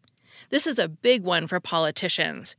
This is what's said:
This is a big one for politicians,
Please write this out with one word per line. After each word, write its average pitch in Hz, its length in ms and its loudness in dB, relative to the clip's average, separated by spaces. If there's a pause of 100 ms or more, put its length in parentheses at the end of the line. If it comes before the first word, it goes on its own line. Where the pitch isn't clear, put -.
(500)
This 285 180 0
is 277 100 -2
a 170 120 2
big 233 340 2
one 170 240 0
for 180 120 -2
politicians, 160 1000 -2